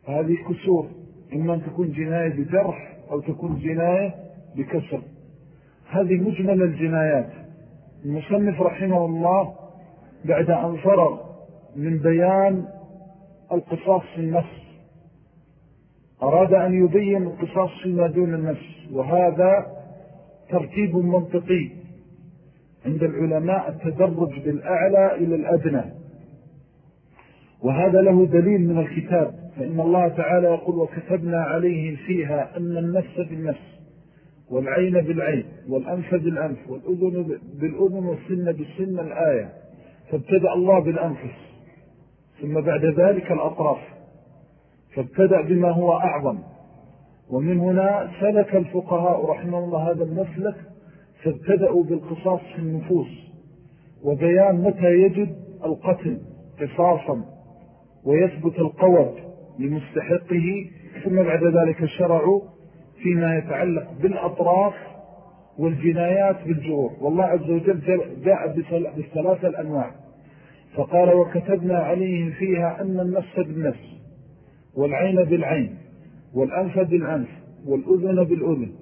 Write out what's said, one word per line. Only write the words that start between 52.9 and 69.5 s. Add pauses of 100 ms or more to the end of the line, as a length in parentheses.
وبيان
متى
يجب (360)
القتل (420)
قصاصا (800)
ويثبت
القود (440)
لمستحقه، (340)
ثم
بعد
ذلك
الشرع (600)
فيما
يتعلق (100)
بالأطراف (840)
والجنايات (100)
بالجروح.
والله
عز
وجل
جل-،
جاء
بثل-،
بالثلاثة
الأنواع، (840)